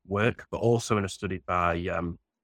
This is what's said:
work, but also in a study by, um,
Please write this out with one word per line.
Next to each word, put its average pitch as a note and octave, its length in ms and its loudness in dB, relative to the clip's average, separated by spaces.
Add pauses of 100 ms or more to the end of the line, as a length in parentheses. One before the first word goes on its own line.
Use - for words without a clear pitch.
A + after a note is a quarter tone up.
work, G2+ 440 0
but - 100 -4
also A2+ 360 2
in G2+ 80 2
a F#2+ 60 -4
study F#2+ 360 -6
by, F2 420 0
um, F2 300 -4 (260)